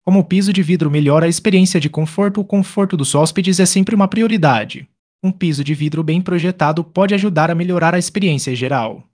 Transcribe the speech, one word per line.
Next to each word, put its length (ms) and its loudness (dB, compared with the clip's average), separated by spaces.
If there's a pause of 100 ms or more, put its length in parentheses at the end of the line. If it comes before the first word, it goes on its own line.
Como 160 4
o 40 2
piso 300 0
de 80 0
vidro 300 0
melhora 340 2
a 40 2
experiência 500 2
de 100 -2
conforto, 500 -2
o 60 -4
conforto 500 -2
dos 200 -2
hóspedes 440 0
é 60 6
sempre 300 0
uma 120 4
prioridade. 800 0 (360)
Um 80 0
piso 320 -2
de 100 -2
vidro 300 -4
bem 180 0
projetado 600 -2
pode 320 0
ajudar 340 0
a 60 -2
melhorar 400 0
a 40 0
experiência 560 -2
geral. 480 -4 (100)